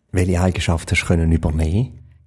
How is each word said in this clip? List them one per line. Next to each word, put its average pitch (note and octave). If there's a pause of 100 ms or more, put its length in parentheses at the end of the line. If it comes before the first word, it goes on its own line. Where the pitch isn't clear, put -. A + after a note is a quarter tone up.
(120)
Welche F#2
Eigenschaft F2
hast F2
du -
können E2
übernehmen? E2 (280)